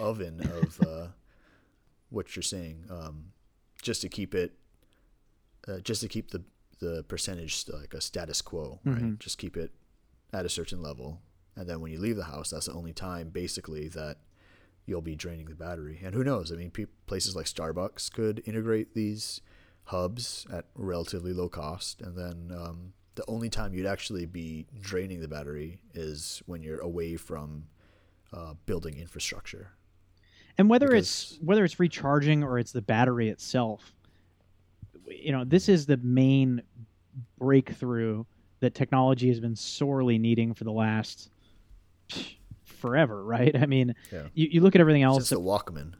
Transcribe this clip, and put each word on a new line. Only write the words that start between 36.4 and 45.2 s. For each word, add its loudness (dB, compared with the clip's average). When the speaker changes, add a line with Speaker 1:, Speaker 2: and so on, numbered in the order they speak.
Speaker 2:
breakthrough 2
that 2
technology 4
has 4
been -2
sorely 2
needing 4
for -10
the -4
last, 0
pff, -10
forever, 0
right? 4
I 4
mean, 4
Speaker 1:
Yeah. -8
Speaker 2:
you, 4
you 8
look 10
at 12
everything 8
else 6